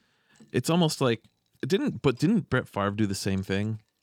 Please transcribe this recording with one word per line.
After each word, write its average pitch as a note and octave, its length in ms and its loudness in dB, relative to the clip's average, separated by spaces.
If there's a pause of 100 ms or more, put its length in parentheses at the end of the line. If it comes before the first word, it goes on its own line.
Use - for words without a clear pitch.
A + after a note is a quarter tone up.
(520)
it's - 180 -2
almost E3 320 2
like, B2 220 0 (420)
didn't, G3 380 -2
but B2+ 160 2
didn't F#3+ 300 0
Brett B2+ 180 0
Favre G2+ 240 -2
do G#2 160 0
the G2 80 -2
same F#2+ 260 -2
thing? G#2 400 -4 (220)